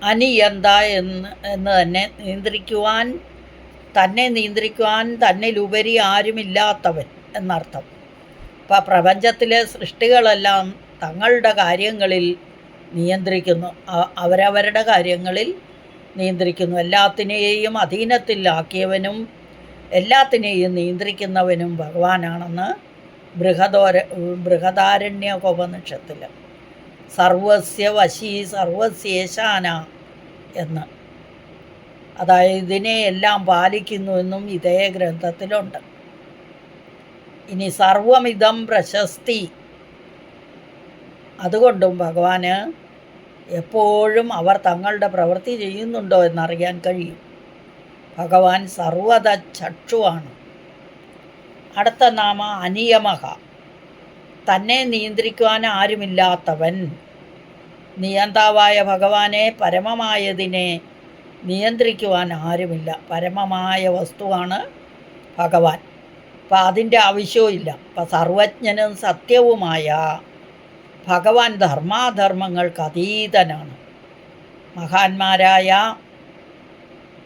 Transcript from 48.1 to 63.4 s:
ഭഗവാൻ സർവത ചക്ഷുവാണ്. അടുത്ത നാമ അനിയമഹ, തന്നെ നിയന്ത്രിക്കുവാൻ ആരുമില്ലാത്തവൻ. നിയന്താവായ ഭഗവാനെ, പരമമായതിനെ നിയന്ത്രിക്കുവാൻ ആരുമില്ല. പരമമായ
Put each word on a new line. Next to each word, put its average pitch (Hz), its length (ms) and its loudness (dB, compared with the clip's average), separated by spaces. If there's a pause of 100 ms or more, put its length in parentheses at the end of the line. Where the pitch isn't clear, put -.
ഭഗവാൻ 185 420 4 (160)
സർവത 202 520 2 (300)
ചക്ഷുവാണ്. 165 720 -4 (1500)
അടുത്ത 269 260 2 (160)
നാമ 208 220 -2 (240)
അനിയമഹ, 214 560 2 (1300)
തന്നെ 208 300 0 (140)
നിയന്ത്രിക്കുവാൻ 220 680 0 (180)
ആരുമില്ലാത്തവൻ. 185 960 0 (1300)
നിയന്താവായ 208 720 2 (140)
ഭഗവാനെ, 208 540 0 (160)
പരമമായതിനെ 190 1080 -2 (800)
നിയന്ത്രിക്കുവാൻ 202 800 -2 (200)
ആരുമില്ല. 170 400 -4 (220)
പരമമായ 185 720 -4 (140)